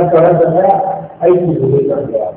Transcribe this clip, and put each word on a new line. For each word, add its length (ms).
tare 220
da 180
ɗaya, 240
aiki 400
da 80
zai 200
karɓuwa. 480